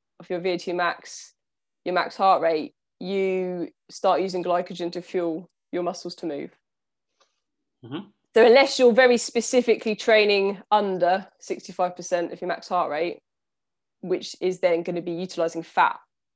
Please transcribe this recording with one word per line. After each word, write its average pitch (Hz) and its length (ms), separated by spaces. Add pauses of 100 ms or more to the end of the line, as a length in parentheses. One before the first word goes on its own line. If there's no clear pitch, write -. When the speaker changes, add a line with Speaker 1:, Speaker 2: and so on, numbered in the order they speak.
(200)
Speaker 1:
of 170 100
your 180 100
V 180 120
O 175 40
two 175 180
max, - 600 (500)
your 180 100
max - 220
heart 190 260
rate, 160 320 (260)
you 185 680 (220)
start 180 320
using 185 220
glycogen 175 480
to 175 100
fuel 175 480 (220)
your 180 100
muscles 175 320
to - 120
move. 147 240 (1300)
Speaker 2:
Mm-hmm. 143 220 (280)
Speaker 1:
So 226 120
unless 269 320
you're 247 140
very 247 260
specifically 233 800
training 202 600 (120)
under 190 560 (140)
sixty-five - 560
percent 175 360
of 175 80
your 175 80
max - 200
heart 175 220
rate, 160 280 (800)
which - 400
is 180 200
then 175 240
gonna 175 180
be 175 100
utilizing 170 500
fat - 360 (380)